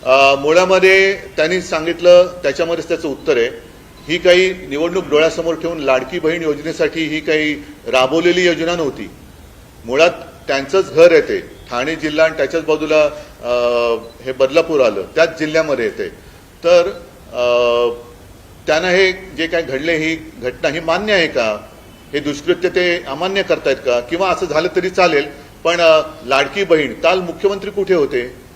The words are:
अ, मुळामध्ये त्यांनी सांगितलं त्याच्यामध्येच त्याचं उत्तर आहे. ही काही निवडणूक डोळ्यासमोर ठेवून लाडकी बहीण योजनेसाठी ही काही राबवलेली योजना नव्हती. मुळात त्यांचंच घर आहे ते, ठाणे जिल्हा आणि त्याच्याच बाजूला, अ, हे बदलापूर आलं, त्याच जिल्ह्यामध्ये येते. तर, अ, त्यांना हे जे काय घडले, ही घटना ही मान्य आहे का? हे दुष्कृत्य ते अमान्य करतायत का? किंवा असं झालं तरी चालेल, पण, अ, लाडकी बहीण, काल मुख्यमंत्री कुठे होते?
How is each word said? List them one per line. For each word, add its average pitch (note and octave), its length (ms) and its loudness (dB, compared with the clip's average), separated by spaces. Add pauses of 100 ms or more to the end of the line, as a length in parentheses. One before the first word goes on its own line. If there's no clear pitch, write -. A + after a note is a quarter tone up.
अ, C#3 300 4
मुळामध्ये F#3 760 4
त्यांनी F3 480 -2
सांगितलं F3 640 4 (160)
त्याच्यामध्येच E3 440 -2
त्याचं D#3+ 200 -4
उत्तर A#2+ 300 -2
आहे. A#2 120 2 (580)
ही E3 100 -2
काही F#3 360 4
निवडणूक E3+ 560 -4
डोळ्यासमोर D#3+ 460 2
ठेवून E3 240 -6
लाडकी C3+ 400 0
बहीण E3 220 -2
योजनेसाठी D#3 640 -2
ही D3+ 160 -4
काही D3+ 360 0 (320)
राबवलेली E3 580 2
योजना E3 300 0
नव्हती. C#3 340 -6 (760)
मुळात C#3+ 240 -2 (380)
त्यांचंच C#3+ 460 -4
घर E3+ 180 6
आहे D#3+ 100 4
ते, G2+ 180 -4
ठाणे B2+ 560 -8
जिल्हा D3+ 300 0
आणि D#3+ 120 -4
त्याच्याच D3+ 260 -2
बाजूला, D3+ 400 0 (400)
अ, A#2+ 100 -2 (680)
हे C3 80 -8
बदलापूर C#3 500 2
आलं, G#2 200 2
त्याच D#3 380 -2
जिल्ह्यामध्ये D3+ 460 -2
येते. G2 240 -6 (580)
तर, F3 200 4 (460)
अ, B2 100 -2 (1200)
त्यांना E3 220 0
हे F#3 220 2
जे E3 360 -8
काय E3+ 140 -2
घडले, D3+ 360 -4
ही D#3+ 180 -2 (260)
घटना B2+ 280 -4
ही D#3 100 -4
मान्य F3+ 340 -2
आहे E3+ 140 2
का? A2+ 300 -2 (560)
हे C#3+ 60 -2
दुष्कृत्य D3 500 -2
ते F3 380 0
अमान्य F3+ 360 -4
करतायत C#3+ 420 0
का? A#2+ 140 2
किंवा F3 300 -4
असं F3 160 -2
झालं D#3+ 300 -2
तरी F3+ 140 0
चालेल, E3+ 360 2 (380)
पण, E3+ 160 0
अ, D#3+ 220 6 (240)
लाडकी C3+ 380 -2
बहीण, D#3 300 0
काल F3+ 260 0
मुख्यमंत्री G3 520 -4
कुठे G3 220 -2
होते? C3 640 -4